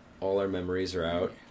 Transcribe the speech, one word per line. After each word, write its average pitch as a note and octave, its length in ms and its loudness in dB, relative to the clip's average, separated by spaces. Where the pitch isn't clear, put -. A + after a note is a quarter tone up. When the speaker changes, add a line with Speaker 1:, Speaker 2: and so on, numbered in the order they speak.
Speaker 1:
all G2 200 2
our G2 80 2
memories F2+ 480 -2
are E2+ 100 0
out. F2 260 0
Speaker 2:
Yeah. - 200 -18